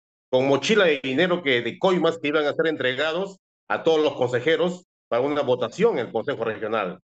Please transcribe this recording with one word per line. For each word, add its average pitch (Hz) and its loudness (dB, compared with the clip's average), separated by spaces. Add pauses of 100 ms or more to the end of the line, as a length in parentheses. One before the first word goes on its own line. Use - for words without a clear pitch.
(300)
con 127 4
mochila 185 2
de 147 2
dinero 151 0
que, 131 2
de 113 -6
coimas 165 0
que 147 -4
iban 147 0
a 139 0
ser 160 0
entregados 156 -4 (300)
a 107 -2
todos 160 4
los 147 0
consejeros 156 0 (260)
para 117 2
una 147 0
votación 127 0
en 113 -2
el 92 -12
Consejo 113 -4
Regional. 104 -4